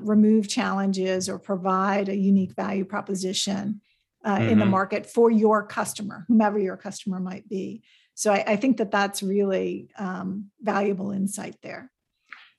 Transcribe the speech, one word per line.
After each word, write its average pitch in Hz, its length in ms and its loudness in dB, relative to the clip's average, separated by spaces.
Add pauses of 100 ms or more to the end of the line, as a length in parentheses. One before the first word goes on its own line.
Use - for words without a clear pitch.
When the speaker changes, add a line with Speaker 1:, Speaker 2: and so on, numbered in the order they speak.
Speaker 1:
remove 214 420 6
challenges 190 800 -2
or - 80 -8
provide 190 720 -2
a 196 60 -2
unique 196 400 4
value 185 300 -4
proposition, 196 960 -4 (440)
uh, 202 160 0
in 214 160 4
the 208 80 4
Speaker 2:
Mm-hmm. 196 60 4
Speaker 1:
market 196 340 0
for 233 240 4
your 214 360 4
customer, 208 640 -8
whomever 214 320 4
your 190 180 -2
customer 190 420 -8
might 185 280 -10
be? 196 360 -8 (320)
So 214 180 2
I, 202 140 0
I 214 100 2
think 262 200 2
that 208 140 -2
that's 202 320 -2
really, 190 760 -2
um, 190 540 -8 (100)
valuable 202 500 -2
insight 196 500 -6
there. - 280 -16 (680)